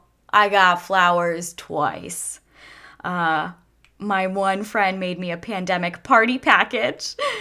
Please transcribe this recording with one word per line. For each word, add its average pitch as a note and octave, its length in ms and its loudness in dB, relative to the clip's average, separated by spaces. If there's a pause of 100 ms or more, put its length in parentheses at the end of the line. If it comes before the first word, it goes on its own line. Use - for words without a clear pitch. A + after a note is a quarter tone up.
(340)
I G#3 160 6
got F#3 320 4
flowers F3 720 0
twice. - 880 -6 (640)
Uh, E3+ 480 -2 (480)
my G3 260 -2
one F#3+ 380 -2
friend G3 360 0
made F3+ 200 -6
me F3+ 100 -6
a E3+ 80 -6
pandemic F3+ 640 -4
party B3 380 4
package, A3+ 760 0 (260)